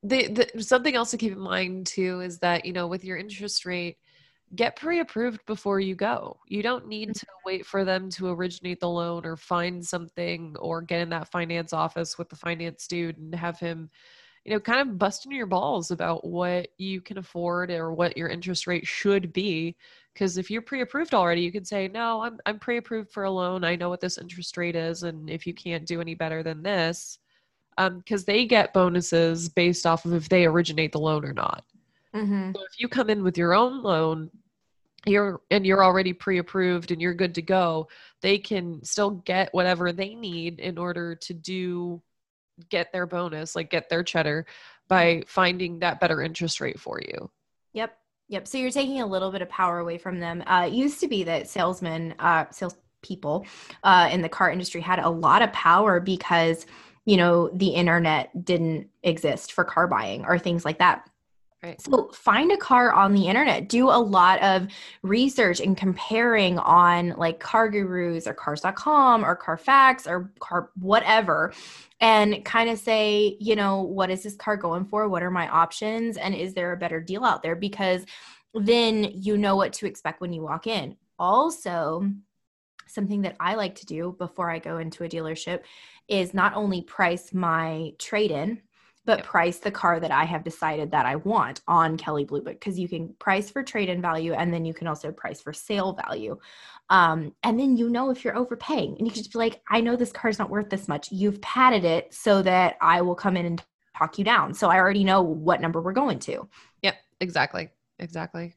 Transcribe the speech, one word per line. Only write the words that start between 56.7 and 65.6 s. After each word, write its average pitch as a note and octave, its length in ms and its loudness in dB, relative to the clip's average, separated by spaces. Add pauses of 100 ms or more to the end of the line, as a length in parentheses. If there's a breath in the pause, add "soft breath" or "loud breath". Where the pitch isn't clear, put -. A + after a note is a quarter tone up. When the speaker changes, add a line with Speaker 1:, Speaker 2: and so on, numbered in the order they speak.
Speaker 2:
you G3+ 140 6
know, F3 320 4
the F#3 180 0
internet E3 800 2
didn't E3 420 0 (140)
exist D#3+ 500 -2
for F3+ 120 0
car E3+ 220 2
buying G#2 380 -2
or F3 140 2
things E3+ 260 -2
like D#3 140 -4
that. - 320 4 (520)
Speaker 1:
Right. E3+ 180 -14
Speaker 2:
So B3+ 320 2
find C4 400 2
a F#4+ 60 2
car B3 340 4
on G3 220 6
the G3 120 4
internet, G3+ 440 2
do B3 180 4
a - 80 6
lot F#3+ 460 6
of F#3+ 240 4 (340 loud breath)
research A3 600 2